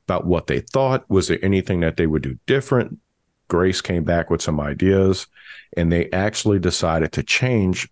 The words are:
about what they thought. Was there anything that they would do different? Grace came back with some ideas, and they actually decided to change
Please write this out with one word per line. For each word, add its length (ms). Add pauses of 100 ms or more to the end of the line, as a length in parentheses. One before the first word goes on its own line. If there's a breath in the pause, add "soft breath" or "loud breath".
about 200
what 200
they 140
thought. 500
Was 160
there 160
anything 380
that 160
they 100
would 160
do 240
different? 540 (480)
Grace 340
came 200
back 280
with 100
some 200
ideas, 640 (500 loud breath)
and 160
they 180
actually 480
decided 540
to 100
change 680